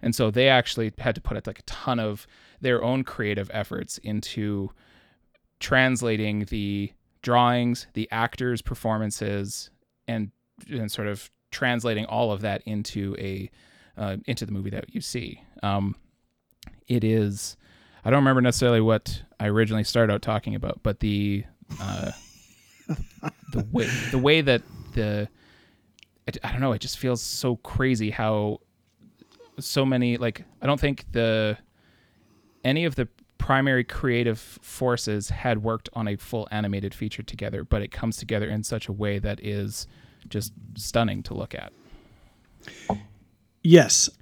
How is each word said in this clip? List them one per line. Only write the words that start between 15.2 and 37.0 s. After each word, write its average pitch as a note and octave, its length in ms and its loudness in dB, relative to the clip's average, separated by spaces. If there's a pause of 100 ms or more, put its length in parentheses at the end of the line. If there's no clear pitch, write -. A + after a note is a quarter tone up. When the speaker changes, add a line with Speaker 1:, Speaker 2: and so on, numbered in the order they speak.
Speaker 1:
Um, G2 340 0 (920)
it A2 160 2
is, G#2+ 540 2 (480)
I A2+ 40 2
don't C#3 100 6
remember C3+ 200 6
necessarily A#2+ 400 6
what A2 420 2 (160)
I G#2+ 100 0
originally A2 360 4
started A2+ 300 4
out G#2 80 -2
talking G#2+ 320 -2
about, - 280 -6
but G#2 180 -2
the, G2+ 440 0 (340)
uh, G2 340 -6 (760)
<laughs> D3 80 -4 (560)
the G#2+ 180 -2
way, A#2 160 0 (240)
the C3 80 0
way D3 220 6
that C3+ 220 4 (320)
the G#2 340 0 (1120)
I - 100 -6
don't B2 80 -2
know, C3 120 2
it G#2+ 80 -2
just - 180 -8
feels B2 240 -2
so - 340 -2
crazy A#2+ 540 0
how G#2+ 500 0 (960)
so C#3 260 0
many, B2 320 4
like, A#2+ 280 -2 (180)
I - 40 -2
don't C#3 140 2
think C#3+ 320 0
the, A2 460 2 (1080)
any D3 200 2
of D3+ 100 0
the A#2+ 140 -2 (300)
primary C3+ 460 2
creative A#2+ 540 0
forces - 920 -4
had A2+ 320 -2
worked A2+ 320 -4
on A2 140 -2
a G2+ 80 -2
full A2 340 -6
animated G2+ 440 -2
feature G#2+ 280 -6